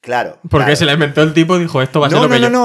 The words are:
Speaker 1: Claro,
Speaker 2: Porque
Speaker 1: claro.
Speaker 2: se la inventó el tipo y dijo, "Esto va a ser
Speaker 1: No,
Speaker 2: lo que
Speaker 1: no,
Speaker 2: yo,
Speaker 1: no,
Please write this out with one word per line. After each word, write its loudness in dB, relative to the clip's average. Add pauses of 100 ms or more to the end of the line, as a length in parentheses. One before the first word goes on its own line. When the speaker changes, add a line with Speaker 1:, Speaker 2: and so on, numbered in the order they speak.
Speaker 1:
Claro, -6
Speaker 2:
Porque 0
Speaker 1:
claro. 2
Speaker 2:
se 0
la 0
inventó 0
el 0
tipo 2
y 0
dijo, -2
"Esto -2
va 2
a 0
ser 0
Speaker 1:
No, 0
Speaker 2:
lo -2
que 2
Speaker 1:
no, 2
Speaker 2:
yo, 0
Speaker 1:
no, 0